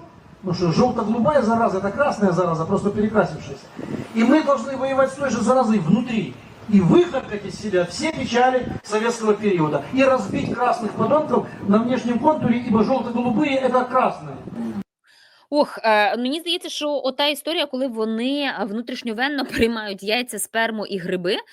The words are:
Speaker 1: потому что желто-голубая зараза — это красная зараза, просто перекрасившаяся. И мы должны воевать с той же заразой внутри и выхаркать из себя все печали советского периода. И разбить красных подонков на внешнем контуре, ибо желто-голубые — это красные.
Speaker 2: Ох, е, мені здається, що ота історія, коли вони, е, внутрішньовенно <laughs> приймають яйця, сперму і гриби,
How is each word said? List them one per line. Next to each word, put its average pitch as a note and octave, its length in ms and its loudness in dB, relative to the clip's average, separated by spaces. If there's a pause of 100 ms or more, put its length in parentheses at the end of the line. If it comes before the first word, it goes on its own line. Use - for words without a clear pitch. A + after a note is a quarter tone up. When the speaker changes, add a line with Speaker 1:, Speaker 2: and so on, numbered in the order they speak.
(400)
Speaker 1:
потому F3+ 140 -4
что E3+ 180 0
желто-голубая A#3 720 2
зараза — A3 380 2
это G3 120 -2
красная G#3+ 400 2
зараза, E3 320 0
просто G3 260 0
перекрасившаяся. - 760 -2 (500)
И A3+ 100 2
мы D4+ 180 6
должны C4+ 340 0
воевать C4+ 340 2
с - 40 -10
той C#4 160 -2
же B3 100 -2
заразой A#3+ 380 4
внутри F#3+ 560 0 (340)
и G3+ 120 6
выхаркать A#3 680 2
из - 120 -10
себя F3+ 260 0
все D#4 280 -4
печали B3 540 2 (160)
советского G#3+ 520 0
периода. E3+ 480 0 (100)
И C4+ 100 4
разбить C4 520 2
красных A#3 380 -2
подонков A#3+ 540 2 (200)
на G3+ 120 6
внешнем A#3+ 400 0
контуре, A#3+ 420 2
ибо G#3+ 240 2
желто-голубые — B3 720 0
это B3 280 2
красные. G3+ 520 -2 (1160)
Speaker 2:
Ох, D4 320 0
е, G#3+ 320 4
мені C4 240 -4
здається, E4+ 280 -6
що D4 220 -6 (140)
ота C4+ 220 -2
історія, D4+ 400 -2
коли C4 200 -4
вони, A3+ 560 -2
е, G3+ 220 -4
внутрішньовенно A#3+ 840 -4
<laughs> - 240 0
приймають G#3+ 320 -8
яйця, A3 360 -4
сперму A3 480 -4
і G3 120 -6
гриби, F3+ 380 -2 (160)